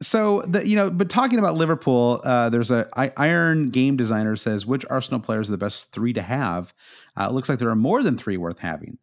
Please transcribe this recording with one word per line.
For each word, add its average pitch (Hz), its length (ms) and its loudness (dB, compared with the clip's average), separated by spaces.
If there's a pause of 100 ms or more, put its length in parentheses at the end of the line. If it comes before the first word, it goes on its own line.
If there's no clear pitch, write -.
so 214 400 0
the, 180 260 0
you 208 80 2
know, 196 140 2
but 175 200 0
talking 247 280 2
about 185 180 2
Liverpool, 135 680 2
uh, 120 260 2
there's 117 220 0
a, 117 260 0
I, 131 200 0
Iron 160 520 2
Game 131 260 2
Designer 110 400 0
says, 104 300 -4
"Which 131 240 -2
Arsenal 131 300 -4
players 110 280 -4
are 107 40 -4
the 95 80 -4
best - 320 -6
three 117 220 -2
to 107 100 -4
have?" 90 500 -4 (420)
Uh, 98 140 -2
it 120 40 -2
looks 127 140 -2
like 135 120 -2
there 117 100 0
are 113 60 0
more 156 260 2
than 156 160 0
three 98 200 -4
worth 85 200 -6
having! - 460 -10